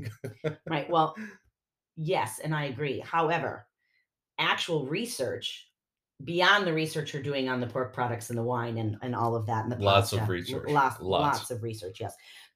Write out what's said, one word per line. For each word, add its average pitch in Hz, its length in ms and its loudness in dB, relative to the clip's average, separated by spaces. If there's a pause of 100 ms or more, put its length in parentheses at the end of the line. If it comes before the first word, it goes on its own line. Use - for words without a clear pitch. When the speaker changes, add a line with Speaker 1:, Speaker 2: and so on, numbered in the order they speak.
(680)
Speaker 1:
Right. 147 200 -4
Well, 160 260 4 (800)
yes, 160 480 -2
and 156 100 -2
I 147 120 0
agree. 135 340 -4
However, 160 680 0 (720)
actual 165 480 0
research, 139 840 -4 (560)
beyond 180 420 6
the 165 80 2
research 156 400 0
you're 143 80 -4
doing 139 260 0
on 127 120 0
the 120 80 0
pork 127 260 -2
products 117 360 -2
and 120 80 -2
the 113 60 0
wine 120 340 0
and, 107 240 0
and 123 140 -2
all 117 200 2
of 107 100 -2
that 110 180 0
and 117 80 -2
the 107 60 -2
Speaker 2:
Lots 98 360 6
of 98 60 2
Speaker 1:
pasta, 107 140 0
Speaker 2:
research. 104 360 -4
Speaker 1:
lots, 135 300 2
Speaker 2:
Lots. 113 400 2
Speaker 1:
lots - 120 -8
of 113 120 -6
research, 107 360 -8
yes. 107 160 -8 (400)